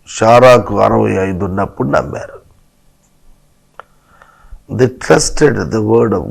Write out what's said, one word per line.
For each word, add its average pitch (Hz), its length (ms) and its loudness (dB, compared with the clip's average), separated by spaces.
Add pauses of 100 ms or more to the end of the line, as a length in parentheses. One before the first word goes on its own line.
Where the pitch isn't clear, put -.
(180)
శారాకు 117 640 4
అరవై 107 300 0
ఐదు 98 340 -4
ఉన్నప్పుడు 98 440 -6
నమ్మారు. - 520 -6 (2250)
They 127 160 0
trusted 151 640 0
the 104 260 -4
word 113 340 0
of 85 160 -6